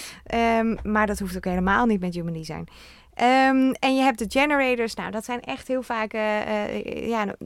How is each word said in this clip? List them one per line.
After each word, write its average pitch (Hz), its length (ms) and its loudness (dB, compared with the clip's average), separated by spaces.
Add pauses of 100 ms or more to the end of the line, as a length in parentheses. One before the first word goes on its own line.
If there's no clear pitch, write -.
(260)
Ehm, 226 580 2
maar 214 240 2
dat 202 120 -2
hoeft 190 160 -6
ook 185 100 -6
helemaal 190 400 2
niet 214 140 4
met 175 140 -4
Human 170 200 -6
Design. 160 340 -10 (460)
Ehm, 262 680 4
en 262 160 2
je 262 60 2
hebt 262 180 2
de 233 200 0
generators. 262 560 2
Nou, 185 160 -6
dat 214 140 -6
zijn 240 160 -6
echt - 260 -10
heel 262 160 -2
vaak, 220 300 -4
eh, 214 500 0
eh, - 440 -6
ja, 214 280 -2 (100)